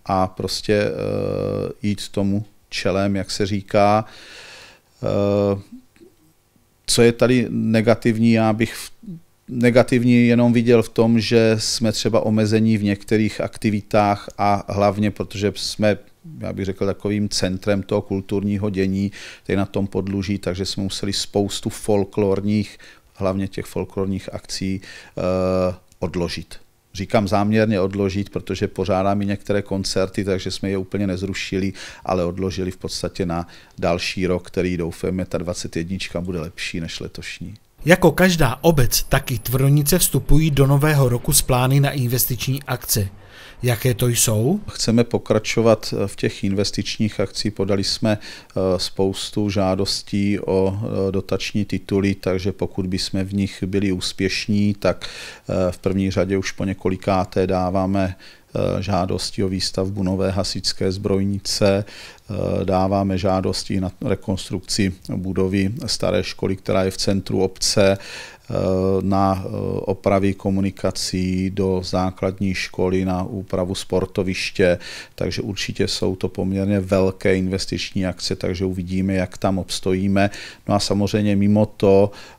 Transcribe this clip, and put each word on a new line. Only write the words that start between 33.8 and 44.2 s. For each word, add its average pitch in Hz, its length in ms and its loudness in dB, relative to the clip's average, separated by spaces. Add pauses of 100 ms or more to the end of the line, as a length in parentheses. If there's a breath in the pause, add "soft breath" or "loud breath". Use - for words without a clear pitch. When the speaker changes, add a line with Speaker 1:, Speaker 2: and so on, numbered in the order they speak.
Speaker 1:
rok, 90 200 -2
který, 90 300 -2
doufejme, 90 480 -4
ta - 140 -4
dvacet 85 380 -6
jednička 87 440 -6
bude 90 200 -6
lepší 87 400 -8
než 82 200 -8
letošní. - 540 -12 (300)
Speaker 2:
Jako 175 280 4
každá 156 480 2
obec, 147 420 4
tak - 280 -2
i 120 80 -2
Tvronice 143 600 2
vstupují 147 520 4
do 139 160 4
nového 139 420 4
roku 120 240 0
s - 100 4
plány 131 380 4
na 139 100 4
investiční 131 720 -2
akce. 120 460 -2 (540 loud breath)
Jaké 120 320 2
to 123 140 2
jsou? 120 600 2